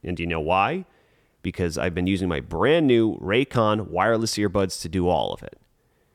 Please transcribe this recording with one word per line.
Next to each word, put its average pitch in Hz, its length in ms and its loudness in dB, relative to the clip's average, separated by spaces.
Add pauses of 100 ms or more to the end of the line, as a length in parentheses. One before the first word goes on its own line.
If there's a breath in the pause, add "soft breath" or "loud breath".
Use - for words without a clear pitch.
and 87 140 -6
do 85 60 -4
you 85 40 -4
know 82 140 -2
why? 98 420 0 (580 soft breath)
Because 87 360 -4
I've 87 180 -2
been 90 120 0
using 95 200 0
my 76 140 -2
brand 127 440 2
new 113 340 4
Raycon 107 680 0
wireless 110 480 0
earbuds 98 460 0
to 85 80 -8
do 87 180 0
all 65 240 0
of - 100 -10
it. - 160 -16 (580)